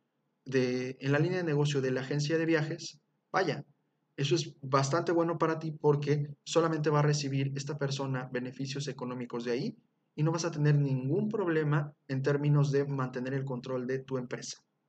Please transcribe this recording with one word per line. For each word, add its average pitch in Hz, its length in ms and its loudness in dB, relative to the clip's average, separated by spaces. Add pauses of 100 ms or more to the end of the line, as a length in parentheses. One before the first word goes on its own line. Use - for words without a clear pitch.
(440)
de, 127 560 0
en 135 120 0
la 147 80 4
línea 180 180 2
de 180 60 -2
negocio 143 360 2
de 127 120 0
la 139 80 0
agencia 147 380 0
de 165 80 0
viajes, 160 520 0 (320)
vaya, 147 340 0 (520)
eso 143 180 0
es 156 280 -2
bastante 139 500 0
bueno 165 260 2
para 160 200 2
ti 160 120 -6
porque 147 720 0
solamente 160 480 2
va 147 80 4
a 143 40 6
recibir 139 520 2
esta 139 240 -6
persona 135 540 -4
beneficios 131 560 -6
económicos 123 560 -8
de 120 80 -2
ahí 160 260 -4 (380)
y 151 80 0
no 165 80 4
vas 170 120 -2
a 170 60 0
tener 147 260 4
ningún 143 520 2
problema 156 640 0 (140)
en 135 140 -2
términos 143 500 4
de 139 120 4
mantener 131 480 -4
el 135 120 -2
control 127 420 -6
de 131 140 -2
tu 135 180 -6
empresa. - 400 -8 (300)